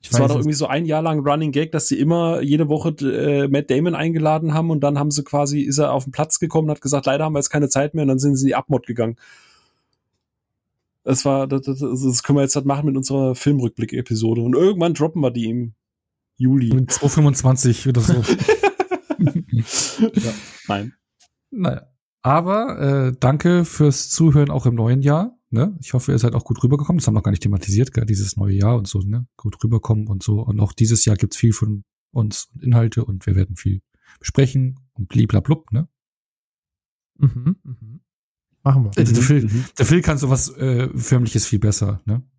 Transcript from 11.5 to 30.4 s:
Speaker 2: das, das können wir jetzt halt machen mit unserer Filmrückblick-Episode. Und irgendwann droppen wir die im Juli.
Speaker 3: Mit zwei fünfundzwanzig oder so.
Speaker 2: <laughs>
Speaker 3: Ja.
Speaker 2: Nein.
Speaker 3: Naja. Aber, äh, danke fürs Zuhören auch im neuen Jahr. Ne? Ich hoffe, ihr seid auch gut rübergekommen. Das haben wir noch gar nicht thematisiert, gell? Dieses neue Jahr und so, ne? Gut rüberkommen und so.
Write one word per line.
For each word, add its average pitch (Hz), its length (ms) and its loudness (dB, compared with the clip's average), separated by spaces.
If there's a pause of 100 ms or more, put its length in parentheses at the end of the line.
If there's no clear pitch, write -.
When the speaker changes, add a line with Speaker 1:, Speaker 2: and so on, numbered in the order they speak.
Speaker 2:
das, 135 180 -6
das 131 420 -2
können 147 160 2
wir 139 40 2
jetzt 139 140 0
halt 139 100 -2
machen 139 200 -2
mit 135 100 0
unserer 135 380 -2
Filmrückblick-Episode. 117 1040 -2
Und 123 140 0
irgendwann 170 400 2
droppen 160 280 -2
wir 127 80 2
die 117 200 -4
im 117 240 -6 (640)
Juli. 127 360 2
Speaker 3:
Mit 131 180 2
zwei - 160 0
fünfundzwanzig 131 800 2
oder 120 120 2
so. 113 280 2
Speaker 2:
<laughs> 370 60 4 (840)
Speaker 3:
Ja. - 1120 0 (360)
Speaker 2:
Nein. 104 240 -4 (580)
Speaker 3:
Naja. 170 320 -4 (400)
Aber, 180 560 -2 (300)
äh, 127 120 -2
danke 170 440 2
fürs 147 460 0
Zuhören 147 400 4
auch 139 160 -2
im 117 80 2
neuen 120 280 2
Jahr. 160 360 0 (120)
Ne? 165 300 0
Ich - 140 -12
hoffe, 123 180 -2
ihr 127 60 2
seid 113 160 2
auch - 100 -2
gut - 180 -4
rübergekommen. 147 360 2
Das - 80 0
haben 113 80 2
wir 107 60 2
noch - 40 -8
gar 101 60 0
nicht 95 120 0
thematisiert, 101 520 0
gell? 113 120 -2
Dieses 98 300 -2
neue 101 180 0
Jahr 104 220 2
und 98 120 -2
so, 101 120 -4
ne? 110 260 -4 (100)
Gut - 260 -8
rüberkommen 110 460 0
und 98 140 -4
so. 104 200 0